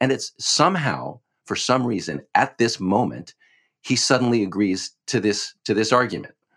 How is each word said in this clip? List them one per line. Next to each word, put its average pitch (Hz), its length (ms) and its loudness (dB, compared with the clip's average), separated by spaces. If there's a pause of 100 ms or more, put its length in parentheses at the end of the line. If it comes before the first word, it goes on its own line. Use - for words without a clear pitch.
And 131 100 2
it's - 280 -6
somehow, 143 800 0 (260)
for - 100 -6
some 127 300 0
reason, 98 480 -4
at 131 240 2
this 117 220 0
moment, 107 560 -2 (460)
he - 140 -2
suddenly 120 460 2
agrees 92 500 -2 (160)
to 120 120 0
this, 101 340 -2 (120)
to 107 100 0
this 110 180 0
argument, 120 400 0 (240)